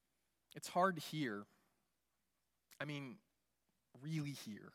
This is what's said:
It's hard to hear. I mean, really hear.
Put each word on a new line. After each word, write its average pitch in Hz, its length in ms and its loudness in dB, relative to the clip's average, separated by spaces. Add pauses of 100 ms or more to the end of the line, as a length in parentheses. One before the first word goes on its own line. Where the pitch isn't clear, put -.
(560)
It's 156 140 -8
hard 180 260 6
to 151 60 -4
hear. 117 440 0 (1300)
I 139 60 2
mean, 143 320 -6 (840)
really 147 300 0
hear. 104 440 -8